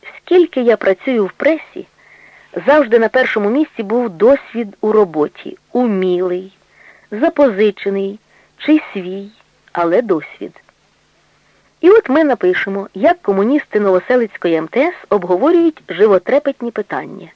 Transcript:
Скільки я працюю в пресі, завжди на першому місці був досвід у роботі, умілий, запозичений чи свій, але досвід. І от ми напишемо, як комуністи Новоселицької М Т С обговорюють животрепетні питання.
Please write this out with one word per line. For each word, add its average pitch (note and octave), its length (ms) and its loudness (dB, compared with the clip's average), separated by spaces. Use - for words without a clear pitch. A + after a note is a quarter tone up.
Скільки E4+ 440 0
я A#3 160 2
працюю G3+ 500 -2
в F3+ 60 -8
пресі, - 540 -4
завжди B3 320 4
на A3+ 100 2
першому A3 420 0
місці C#4 320 -2
був A3+ 280 -2
досвід G#3+ 720 0
у G#3+ 120 0
роботі, E3 680 -2
умілий, F#3 800 -2
запозичений G#3 1080 -2
чи D4+ 220 2
свій, G3 360 -10
але E3+ 300 0
досвід. F#3 500 -6
І E4 100 4
от A4 180 4
ми D#4 160 2
напишемо, G3 680 -2
як D#4+ 280 0
комуністи G#3+ 580 0
Новоселицької G3 760 0
М D#3+ 140 -2
Т - 120 -2
С F4 140 0
обговорюють A#3 800 2
животрепетні A3+ 840 0
питання. E3 640 -10